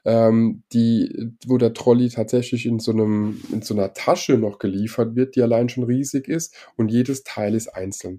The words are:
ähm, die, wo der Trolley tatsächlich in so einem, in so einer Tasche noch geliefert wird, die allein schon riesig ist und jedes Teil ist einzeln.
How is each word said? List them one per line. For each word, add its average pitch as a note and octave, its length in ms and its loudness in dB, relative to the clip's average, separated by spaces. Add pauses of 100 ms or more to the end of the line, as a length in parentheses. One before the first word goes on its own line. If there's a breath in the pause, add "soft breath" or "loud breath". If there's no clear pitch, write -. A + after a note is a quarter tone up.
ähm, A2+ 580 4 (100)
die, A#2 600 0 (120)
wo B2 140 2
der A2+ 140 2
Trolley B2 360 4
tatsächlich A#2+ 560 -2
in A#2 140 -2
so A2+ 140 -2
einem, G#2+ 480 0 (100)
in G#2+ 100 -4
so A2 140 -6
einer G2 180 -2
Tasche D3+ 440 2
noch A2 200 -2
geliefert A2 580 -4
wird, B2+ 200 0
die B2 80 4
allein A#2 260 2
schon B2 140 -6
riesig C3 460 -2
ist E3 260 -4 (220 loud breath)
und A2+ 120 2
jedes B2+ 360 0
Teil G#2+ 280 -2
ist A2+ 140 -2
einzeln. F#2+ 520 -10